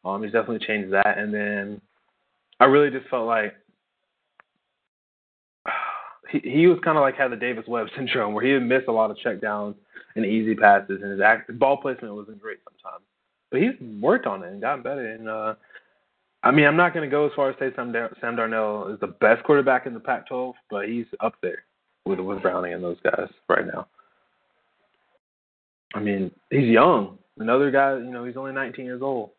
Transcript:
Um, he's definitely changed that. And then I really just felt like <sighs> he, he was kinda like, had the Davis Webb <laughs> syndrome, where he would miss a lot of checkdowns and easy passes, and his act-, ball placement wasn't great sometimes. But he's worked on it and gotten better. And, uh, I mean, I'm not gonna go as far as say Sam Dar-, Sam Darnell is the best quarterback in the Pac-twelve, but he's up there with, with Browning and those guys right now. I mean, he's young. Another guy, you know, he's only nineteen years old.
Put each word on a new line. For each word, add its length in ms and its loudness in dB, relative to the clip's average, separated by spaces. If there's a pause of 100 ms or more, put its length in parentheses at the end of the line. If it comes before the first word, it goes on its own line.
Um, 180 -4
he's 80 -8
definitely 340 -2
changed 280 -4
that. 240 2
And 160 -4
then 480 -6 (800)
I 60 10
really 240 6
just 200 -8
felt 180 -2
like 280 0 (2000)
<sighs> 60 -6 (600)
he, 120 -4
he 240 4
was 160 6
kinda 180 2
like, 140 2
had 160 0
the 40 -6
Davis 320 -6
Webb 240 -4
<laughs> 40 -16
syndrome, 380 -2
where 120 -2
he 80 4
would 100 2
miss 240 2
a 40 -2
lot 200 2
of 60 -10
checkdowns 580 -6 (400)
and 100 -2
easy 300 0
passes, 460 6
and 100 -8
his 100 -4
act-, 380 2
ball 180 4
placement 380 -8
wasn't 260 -16
great 220 -14
sometimes. 400 -20 (480)
But 100 0
he's 180 0 (220)
worked 240 2
on 180 -4
it 80 -12
and 100 -12
gotten 220 -4
better. 280 -8
And, 180 -12
uh, 240 -6 (920)
I 80 6
mean, 140 6
I'm 120 6
not 160 4
gonna 160 -4
go 160 2
as 100 0
far 140 0
as 100 -6
say 160 -2
Sam 160 -6
Dar-, 280 -4
Sam 160 -6
Darnell 580 -2
is 60 -12
the 80 -4
best 360 4
quarterback 420 4
in 80 -8
the 60 -12
Pac-twelve, 560 -4 (140)
but 180 -6
he's 180 -4 (140)
up 220 -2
there 220 -6 (420)
with, 140 -2
with 220 -6
Browning 320 -2
and 100 -8
those 200 -6
guys 260 -4 (200)
right 160 0
now. 220 -10 (2000)
I 40 -4
mean, 320 -2 (180)
he's 180 2
young. 500 6 (200)
Another 340 2
guy, 260 4
you 140 -10
know, 140 -12
he's 120 -10
only 140 -10
nineteen 340 -8
years 160 -10
old. 380 -4